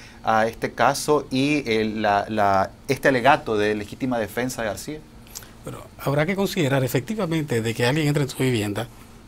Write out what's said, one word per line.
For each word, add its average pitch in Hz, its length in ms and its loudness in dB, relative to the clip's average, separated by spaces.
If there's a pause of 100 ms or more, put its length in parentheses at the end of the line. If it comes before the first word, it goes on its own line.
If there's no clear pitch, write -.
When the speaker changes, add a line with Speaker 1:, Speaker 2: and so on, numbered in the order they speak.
(220)
Speaker 1:
a 110 240 2
este 117 240 -6
caso 139 580 2
y, 139 400 0
eh, 110 140 2
la, 104 460 0
la, 101 420 2 (160)
este 139 220 0
alegato 123 480 4
de 107 180 2
legítima 120 420 -4
defensa 120 440 -4
de 113 80 -4
García? 147 300 -8 (680)
Speaker 2:
Pero 127 160 -12 (160)
habrá 143 260 0
que 185 120 -2
considerar 139 480 0
efectivamente 156 760 -2
de 113 120 -2
que 120 120 0
alguien 147 220 2
entra 147 160 2
en 131 60 -2
su - 80 -12
vivienda, 110 500 0 (400)